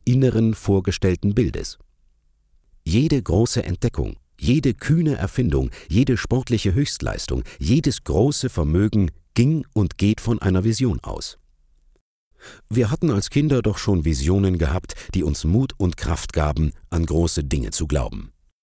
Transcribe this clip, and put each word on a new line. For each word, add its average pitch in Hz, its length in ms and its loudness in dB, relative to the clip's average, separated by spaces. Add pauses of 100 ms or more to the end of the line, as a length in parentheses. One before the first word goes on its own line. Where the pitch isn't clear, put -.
inneren 120 480 2
vorgestellten 95 800 0
Bildes. - 440 -2 (1040)
Jede 123 400 2
große 117 400 2
Entdeckung, 82 540 -4 (220)
jede 135 340 2
kühne 156 440 0
Erfindung, 71 540 0 (180)
jede 113 280 2
sportliche 113 560 0
Höchstleistung, 64 720 -4 (140)
jedes - 460 0
große 107 440 0
Vermögen 90 600 2 (240)
ging 143 400 2
und 101 240 0
geht 104 240 2
von 113 180 -2
einer 92 240 2
Vision 113 360 0
aus. - 380 -10 (1300)
Wir 110 200 2
hatten 156 200 0
als 101 180 0
Kinder 143 320 2
doch 104 160 0
schon 90 300 0
Visionen 90 500 2
gehabt, 82 380 -2 (200)
die 90 100 0
uns 73 200 -2
Mut 110 320 2
und 90 220 0
Kraft - 340 -4
gaben, 76 400 0 (160)
an 82 160 0
große 80 400 0
Dinge 65 260 -2
zu - 160 -4
glauben. 60 460 -4 (300)